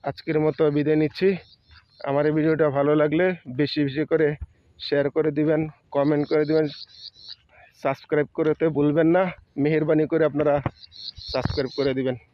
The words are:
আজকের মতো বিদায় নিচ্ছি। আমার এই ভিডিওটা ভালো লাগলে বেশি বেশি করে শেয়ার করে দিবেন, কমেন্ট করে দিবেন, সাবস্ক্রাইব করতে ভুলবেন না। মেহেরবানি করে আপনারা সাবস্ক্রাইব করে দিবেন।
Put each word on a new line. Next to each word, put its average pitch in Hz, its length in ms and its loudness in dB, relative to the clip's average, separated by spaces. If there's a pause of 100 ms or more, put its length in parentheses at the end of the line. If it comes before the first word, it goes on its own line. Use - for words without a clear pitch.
আজকের 151 360 -6
মতো 156 160 -2 (140)
বিদায় 151 280 0
নিচ্ছি। 185 260 0 (800)
আমার 143 200 0
এই 151 80 0
ভিডিওটা 156 300 2 (100)
ভালো 143 140 2 (100)
লাগলে 156 240 2 (340)
বেশি 147 280 -2
বেশি 139 240 -4
করে 156 160 4 (580)
শেয়ার 143 200 0 (100)
করে 156 220 0
দিবেন, 156 240 2 (340)
কমেন্ট 147 360 2
করে 151 180 2
দিবেন, 156 160 2 (1160)
সাবস্ক্রাইব 139 460 -2 (100)
করতে 156 280 0 (100)
ভুলবেন 147 400 2
না। 185 80 4 (380)
মেহেরবানি 156 500 2
করে 160 180 2
আপনারা 143 260 0 (760)
সাবস্ক্রাইব 131 460 -2
করে 139 200 0
দিবেন। 127 180 -2 (180)